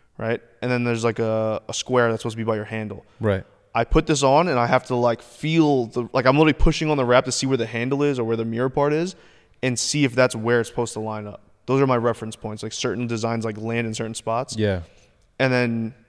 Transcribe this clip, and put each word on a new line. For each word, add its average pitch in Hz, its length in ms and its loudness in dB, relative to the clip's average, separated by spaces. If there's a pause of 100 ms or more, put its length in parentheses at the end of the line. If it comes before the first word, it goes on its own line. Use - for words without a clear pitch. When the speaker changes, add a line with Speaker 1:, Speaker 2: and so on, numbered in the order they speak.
(180)
Speaker 1:
right? 113 240 -4 (180)
And 127 100 -2
then 123 140 0
there's, 117 200 -2
like, 113 140 -2
a, 110 500 -2
a - 40 -8
square 123 380 0
that's 113 120 -4
supposed 110 120 -6
to 113 40 -10
be 113 60 -6
by 110 120 0
your 107 100 -6
handle. 107 400 -10 (120)
Speaker 2:
Right. 101 260 0 (300)
Speaker 1:
I 117 100 2
put 156 220 2
this 143 160 0
on 143 260 4
and 131 100 0
I 120 80 2
have 127 220 2
to, 131 60 -2
like, 120 280 0
feel 151 640 2
the, 113 260 -4
like, 127 140 2
I'm 131 100 6
literally 156 180 6
pushing 156 360 4
on 151 80 2
the 131 80 2
wrap 123 200 6
to 127 60 -4
see - 140 -2
where 131 100 0
the 113 100 -2
handle 123 360 -2
is 143 160 0
or 120 60 0
where 113 120 0
the 113 80 -2
mirror 117 260 -2
part 143 220 0
is 170 220 -2 (480)
and 127 160 -2
see 147 260 0
if 120 100 2
that's 127 220 4
where 117 240 2
it's 113 80 -2
supposed 120 260 -4
to 110 60 -8
line 107 260 -8
up. 104 140 -16 (240)
Those 135 160 2
are 139 60 4
my 131 100 2
reference 113 400 -2
points. 107 260 -12
Like, 110 120 -10
certain 120 320 -4
designs, 113 400 -4
like, 107 100 -6
land 113 300 -4
in 110 80 -6
certain 113 200 -8
spots. 113 400 -4
Speaker 2:
Yeah. 101 260 0 (580)
Speaker 1:
And 131 120 2
then, 117 440 0 (140)